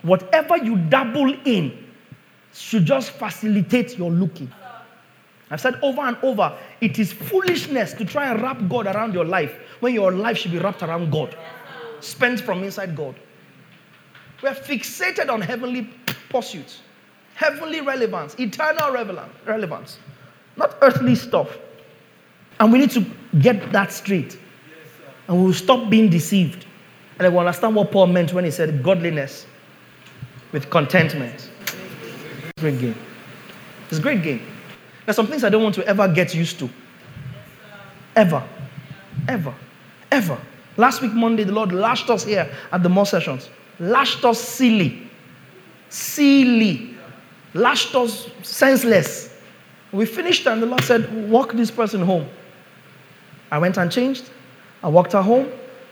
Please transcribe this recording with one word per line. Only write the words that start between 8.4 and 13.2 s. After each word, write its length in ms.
wrap 260
God 180
around 280
your 120
life 320
when 140
your 180
life 260
should 140
be 80
wrapped 240
around 280
God, 260
spent 400
from 220
inside 320
God. 200